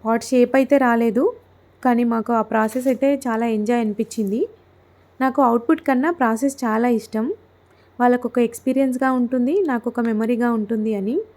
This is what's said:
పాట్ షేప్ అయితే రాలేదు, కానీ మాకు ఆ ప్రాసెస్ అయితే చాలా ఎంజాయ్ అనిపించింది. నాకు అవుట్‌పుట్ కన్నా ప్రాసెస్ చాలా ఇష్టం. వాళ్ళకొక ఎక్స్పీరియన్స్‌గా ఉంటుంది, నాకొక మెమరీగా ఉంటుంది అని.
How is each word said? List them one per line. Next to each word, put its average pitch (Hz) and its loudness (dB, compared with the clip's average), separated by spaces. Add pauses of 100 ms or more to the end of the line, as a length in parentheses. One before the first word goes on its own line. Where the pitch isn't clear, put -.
పాట్ 226 0
షేప్ 247 2
అయితే 269 4
రాలేదు, 233 2 (580)
కానీ 240 2
మాకు 233 -2
ఆ 226 2
ప్రాసెస్ 220 -2
అయితే 277 2
చాలా 226 -2
ఎంజాయ్ 226 0
అనిపించింది. 214 -4 (800)
నాకు 262 0
అవుట్‌పుట్ 240 2
కన్నా 269 0
ప్రాసెస్ 269 -2
చాలా 233 0
ఇష్టం. 220 -2 (760)
వాళ్ళకొక 247 0
ఎక్స్పీరియన్స్‌గా 254 0
ఉంటుంది, 254 0
నాకొక 247 -2
మెమరీగా 226 0
ఉంటుంది 220 -2
అని. 208 -2 (180)